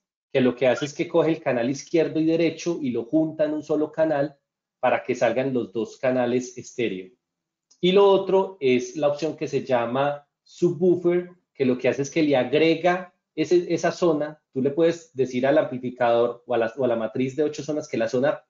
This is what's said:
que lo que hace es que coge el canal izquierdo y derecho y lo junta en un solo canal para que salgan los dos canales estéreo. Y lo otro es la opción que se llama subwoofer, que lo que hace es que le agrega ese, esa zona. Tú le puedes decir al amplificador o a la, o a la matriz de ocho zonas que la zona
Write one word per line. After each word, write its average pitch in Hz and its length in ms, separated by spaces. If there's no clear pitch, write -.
que 135 80
lo 123 140
que 135 120
hace 123 180
es 139 80
que - 160
coge 160 220
el 160 100
canal 123 300
izquierdo 151 500
y 160 60
derecho 165 560
y 131 80
lo 117 140
junta 156 400
en 151 100
un 151 80
solo 151 300
canal 151 440
para 120 220
que 123 120
salgan 127 400
los 113 180
dos - 240
canales 127 640
estéreo. 101 540
Y 180 120
lo 202 140
otro 190 540
es 127 360
la 147 120
opción 143 280
que 147 120
se 131 160
llama 131 640
subwoofer, 175 880
que 139 100
lo 123 140
que 131 100
hace 131 140
es 139 80
que 165 120
le 143 140
agrega 160 800
ese, 175 380
esa 170 200
zona. 156 500
Tú 131 80
le 139 120
puedes 165 420
decir 127 320
al 143 100
amplificador 120 920
o 123 60
a 120 60
la, 113 180
o 135 80
a 123 40
la 117 80
matriz 127 400
de 151 80
ocho 151 180
zonas 151 260
que - 80
la 113 120
zona 135 420